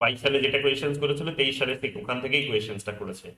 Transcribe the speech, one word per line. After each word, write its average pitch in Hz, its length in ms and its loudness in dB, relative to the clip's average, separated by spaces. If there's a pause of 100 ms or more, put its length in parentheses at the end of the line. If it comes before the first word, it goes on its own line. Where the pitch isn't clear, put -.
বাইশ 120 200 2
সালে 139 200 4
যেটা 135 180 4
questions 143 400 2
করেছিল 143 360 0
তেইশ 135 240 0
সালে 127 200 0
সে 120 160 -4
ওখান 123 260 -4
থেকেই 135 260 0
কোয়েশ্চেন্সটা 104 460 -2
করেছে। 95 460 -10